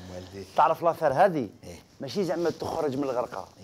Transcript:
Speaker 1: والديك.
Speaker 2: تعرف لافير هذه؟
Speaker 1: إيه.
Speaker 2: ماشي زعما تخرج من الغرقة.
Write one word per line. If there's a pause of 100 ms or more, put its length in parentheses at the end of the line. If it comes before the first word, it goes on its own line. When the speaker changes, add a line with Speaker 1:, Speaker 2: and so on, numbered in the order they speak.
(140)
Speaker 1:
والديك. (100)
Speaker 2:
تعرف
لافير
هذه؟ (160)
Speaker 1:
إيه. (220)
Speaker 2:
ماشي
زعما
تخرج
من
الغرقة. (160)